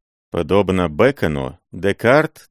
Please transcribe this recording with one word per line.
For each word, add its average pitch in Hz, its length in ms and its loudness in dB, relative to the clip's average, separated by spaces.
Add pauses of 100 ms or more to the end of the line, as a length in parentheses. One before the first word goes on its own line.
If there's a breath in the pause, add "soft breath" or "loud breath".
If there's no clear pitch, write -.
(300)
Подобно 90 580 0
Бэкону, 76 680 -2 (140)
Декарт, 117 800 0